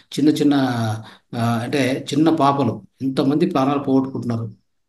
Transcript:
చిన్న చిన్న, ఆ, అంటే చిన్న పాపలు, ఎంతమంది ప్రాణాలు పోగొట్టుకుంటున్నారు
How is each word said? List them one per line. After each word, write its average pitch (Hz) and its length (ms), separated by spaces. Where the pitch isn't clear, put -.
చిన్న 147 100
చిన్న, 147 240
ఆ, 117 280
అంటే 131 500
చిన్న 156 160
పాపలు, 139 520
ఎంతమంది 135 440
ప్రాణాలు 139 340
పోగొట్టుకుంటున్నారు 120 720